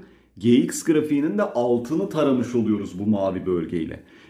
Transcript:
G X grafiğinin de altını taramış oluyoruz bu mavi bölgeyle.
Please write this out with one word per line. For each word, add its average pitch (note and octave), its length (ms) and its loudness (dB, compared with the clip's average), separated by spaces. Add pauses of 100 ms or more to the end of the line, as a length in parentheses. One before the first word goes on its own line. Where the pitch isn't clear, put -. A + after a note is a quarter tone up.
(380)
G A#2 180 4
X D#3+ 280 2
grafiğinin D3+ 540 0
de G#3 60 0
altını B2 680 0
taramış C3+ 460 0
oluyoruz G2+ 440 -2
bu G#2 80 -2
mavi F#2+ 380 0
bölgeyle. E2 580 -4 (260)